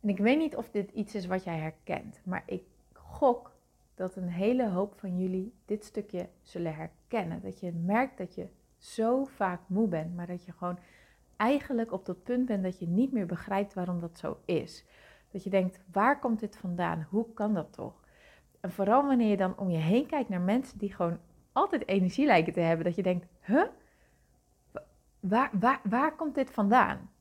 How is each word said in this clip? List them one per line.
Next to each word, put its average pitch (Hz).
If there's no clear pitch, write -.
En 214
ik 190
weet 233
niet 320
of 226
dit 202
iets 208
is 196
wat 185
jij 170
herkent, -
maar 180
ik 190
gok -
dat 185
een 180
hele 214
hoop 196
van 180
jullie 185
dit 208
stukje 202
zullen 170
herkennen. 170
Dat 190
je 180
merkt 208
dat 180
je 175
zo 247
vaak 185
moe 208
bent, 165
maar 175
dat 175
je 175
gewoon 180
eigenlijk 240
op 190
dat 180
punt 247
bent 202
dat 185
je 175
niet 220
meer 214
begrijpt 196
waarom 180
dat 170
zo -
is. -
Dat 190
je 196
denkt, 185
"Waar 240
komt 226
dit 202
vandaan? 170
Hoe 226
kan 214
dat 160
toch?" -
En 180
vooral 226
wanneer 240
je 202
dan 185
om 190
je 165
heen 202
kijkt 320
naar 185
mensen 220
die 196
gewoon 170
altijd 330
energie 196
lijken 170
te -
hebben, 165
dat 175
je 196
denkt, 180
"Huh? 277
Waar, 214
waar, 262
waar 269
komt 311
dit 269
vandaan? 214